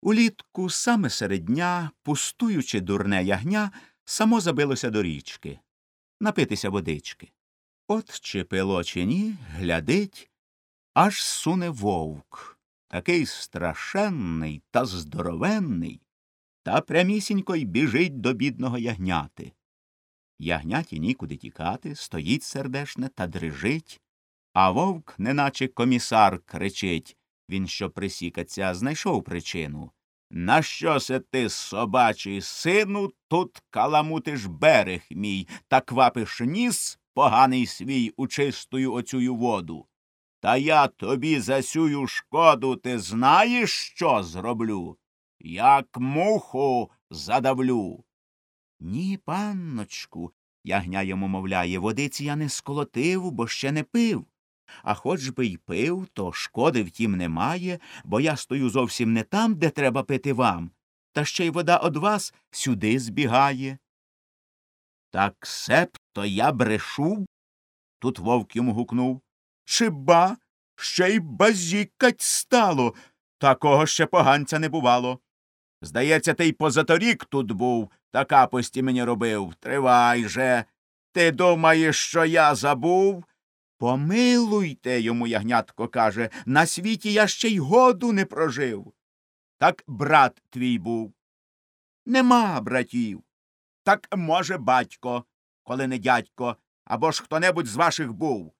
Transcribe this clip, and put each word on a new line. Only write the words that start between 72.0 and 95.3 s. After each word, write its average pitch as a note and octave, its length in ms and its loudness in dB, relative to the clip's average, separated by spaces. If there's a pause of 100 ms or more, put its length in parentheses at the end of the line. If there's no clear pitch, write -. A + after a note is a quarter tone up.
стало? E3 760 2 (420)
Такого C#3+ 480 6
ще D#3 200 2
поганця D3 540 4
не D#3 100 -2
бувало. B2 500 2 (640)
Здається, C#3+ 520 2
ти E3+ 140 2
й D#3+ 40 4
позаторік D#3+ 720 2
тут B2 260 -2
був, A#2 400 -2 (200)
та A#2 140 0
капості C3 580 2
мені B2+ 200 0
робив. G#2+ 560 -2
Тривай B2 680 4
же. B2 380 0 (460)
Ти E3+ 200 4
думаєш, D#3+ 680 4
що E3 260 2
я D#3+ 300 6
забув?" F3 720 2 (540)
"Помилуйте", F3 1200 2
йому A#2 260 0
ягнятко A2+ 600 -2
каже, A2+ 420 0 (160)
"на C#3+ 200 4
світі G#3 480 -4
я G#3 140 4
ще A3+ 220 -2
й G3+ 100 0
году A#3+ 520 4
не G3 140 2
прожив". C3 680 -4 (640)
"Так D#3+ 300 2
брат C#3+ 600 4
твій B2 300 -2
був". A2+ 340 -6 (920)
"Нема A#3+ 560 6
братів". A#2+ 640 -2 (600)
"Так, G3+ 240 2 (100)
може, D#3+ 400 0
батько, B2 680 0 (380)